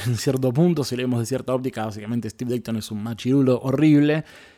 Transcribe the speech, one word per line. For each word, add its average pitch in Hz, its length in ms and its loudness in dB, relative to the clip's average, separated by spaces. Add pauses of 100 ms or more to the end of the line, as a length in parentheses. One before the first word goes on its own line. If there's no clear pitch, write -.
en 120 100 0
cierto 131 380 0
punto, 160 300 2
si 120 120 -6
lo 123 60 -4
vemos 127 180 0
de 113 60 0
cierta 127 300 -2
óptica. 127 300 -4
Básicamente 110 440 -6
Steve 123 220 -6
Dayton 117 240 -4
es 107 160 -6
un 104 100 -6
machirulo 127 600 2
horrible, 147 640 4 (340)